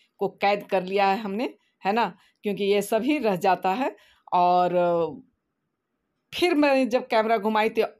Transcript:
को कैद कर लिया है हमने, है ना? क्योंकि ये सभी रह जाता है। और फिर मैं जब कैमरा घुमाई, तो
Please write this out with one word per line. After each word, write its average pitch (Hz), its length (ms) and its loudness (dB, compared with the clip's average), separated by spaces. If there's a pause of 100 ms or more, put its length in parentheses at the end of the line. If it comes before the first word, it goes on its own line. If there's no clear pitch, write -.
(180)
को 196 100 -4
कैद 202 420 -2
कर 180 120 0
लिया 196 240 0
है 196 120 0
हमने, 220 360 -6 (300)
है 190 80 0
ना? 214 240 -2 (260)
क्योंकि 202 220 -4
ये 202 180 2
सभी 240 360 -2
रह 214 180 -2
जाता 185 360 0
है। 269 240 -4 (360)
और 180 380 4 (1600)
फिर 349 200 0
मैं 269 340 2
जब 247 180 -2
कैमरा 226 320 0
घुमाई, 214 300 0
तो 220 140 -2 (180)